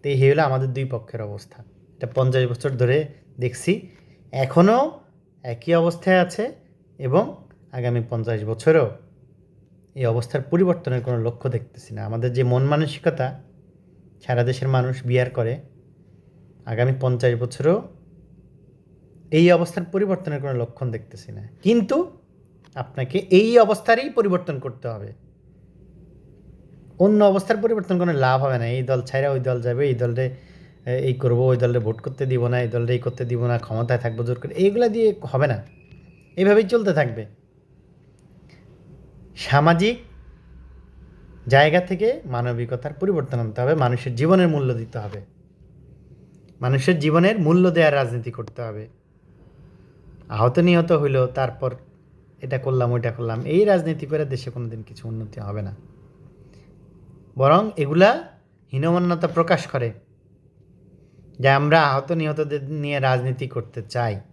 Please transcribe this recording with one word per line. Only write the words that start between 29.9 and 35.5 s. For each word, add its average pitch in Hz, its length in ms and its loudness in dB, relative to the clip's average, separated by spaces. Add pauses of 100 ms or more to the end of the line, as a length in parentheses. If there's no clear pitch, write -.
দলরে, 123 240 -2 (580)
এ, 123 80 -4 (160)
এই 127 60 0
করবো, 123 320 0
ওই 127 160 4
দলরে 120 180 0
ভোট 110 200 -4
করতে 135 260 -8
দিব 127 200 0
না, 123 140 0
এই 120 80 -2
দলরে 117 240 -2
এই 120 80 0
করতে 123 240 -6
দিব 120 220 -4
না, 120 120 0
ক্ষমতায় 117 460 -2
থাকবো 113 200 -4
জোর 120 140 -4
করে, 147 160 -12
এইগুলা 202 340 2
দিয়ে 220 200 2 (240)
হবে 139 140 2
না, 113 120 -2 (800)